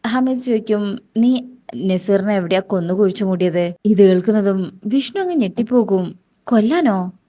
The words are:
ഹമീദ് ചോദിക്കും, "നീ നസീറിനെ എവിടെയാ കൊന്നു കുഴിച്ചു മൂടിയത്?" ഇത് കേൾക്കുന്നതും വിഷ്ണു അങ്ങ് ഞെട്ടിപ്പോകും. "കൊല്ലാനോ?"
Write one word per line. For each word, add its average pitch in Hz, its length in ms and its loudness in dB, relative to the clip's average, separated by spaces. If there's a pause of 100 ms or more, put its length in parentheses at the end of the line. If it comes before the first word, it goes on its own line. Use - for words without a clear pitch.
ഹമീദ് 254 360 -2
ചോദിക്കും, 214 600 -4 (180)
"നീ 240 140 4 (440)
നസീറിനെ 190 600 0
എവിടെയാ 185 240 0
കൊന്നു 185 340 -4
കുഴിച്ചു 196 320 0
മൂടിയത്?" 175 480 0 (120)
ഇത് 208 180 4
കേൾക്കുന്നതും 190 840 2
വിഷ്ണു 269 360 -2
അങ്ങ് 359 140 -4
ഞെട്ടിപ്പോകും. 208 800 0 (320)
"കൊല്ലാനോ?" 220 640 2 (180)